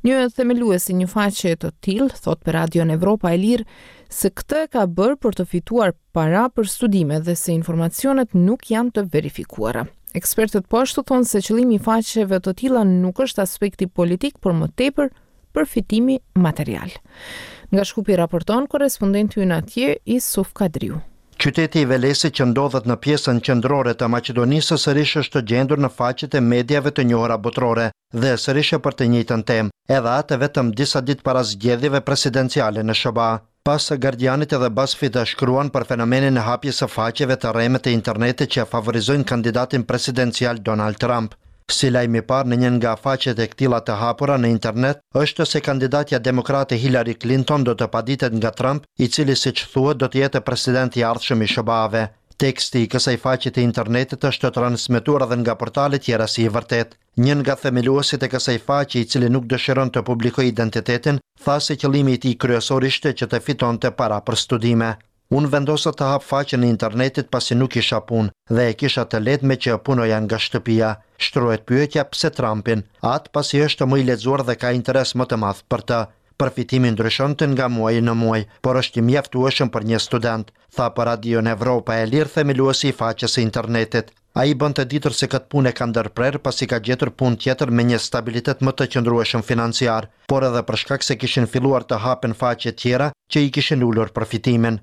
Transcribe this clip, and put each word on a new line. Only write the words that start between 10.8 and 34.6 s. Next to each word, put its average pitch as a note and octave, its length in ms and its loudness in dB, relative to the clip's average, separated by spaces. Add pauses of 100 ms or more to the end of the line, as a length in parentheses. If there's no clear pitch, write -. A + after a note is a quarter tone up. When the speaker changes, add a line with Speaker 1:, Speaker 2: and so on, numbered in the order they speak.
Speaker 1:
ashtu - 160 -4
thonë B3+ 300 0
se G3+ 100 0
qëllimi A3+ 400 2
i - 80 -10
faqeve A3 560 0
të F#3+ 160 0
tilla B3 240 2
nuk F3+ 400 2
është A3 160 -4
aspekti F#3+ 480 -2
politik, F3+ 480 -2
por F#3 160 0
më D#3+ 240 0
tepër C#4 320 0 (440)
përfitimi B3+ 640 0 (180)
material. D#3 560 0 (800)
Nga G3 160 4
Shkupi G#3 240 -2
raporton F3+ 560 0
korespondenti G#3+ 720 0
ynë F3+ 160 2
atje, B3+ 380 -2 (100)
Isuf G#3+ 480 -2
Kadriu. E3+ 460 -4 (420)
Speaker 2:
Qyteti D#3 400 2
i C3 80 4
Velesit C3 480 2
që C3 140 2
ndodhet C3 340 0
në A#2+ 160 0
pjesën C#3 400 0
qendrore B2 560 2
të A#2+ 160 0
Maqedonisë B2 640 0
sërish D3 460 0
është C3+ 260 -2
gjendur C3+ 320 2
në C3 80 2
faqet B2+ 480 -4
e B2+ 40 2
mediave B2 520 2
të C3 160 0
njohura A2+ 320 2
botërore A#2 460 0 (260)
dhe A#2+ 240 0
sërish D3 400 0
e - 80 -2
për C#3 140 -2
të A#2+ 140 2
njëjtën A2+ 360 0
temë, A2 240 0 (160)
edhe B2+ 320 2
atë C#3+ 240 -2
vetëm C3 320 0
disa C#3 240 0
ditë C3 240 -4
para B2+ 160 2
zgjedhjeve A#2+ 640 0
presidenciale B2 800 0
në A2 160 -2
shba. A#2 280 0 (360)
Pas D3 260 0 (140)
Guardianit C3 480 0
edhe B2+ 160 2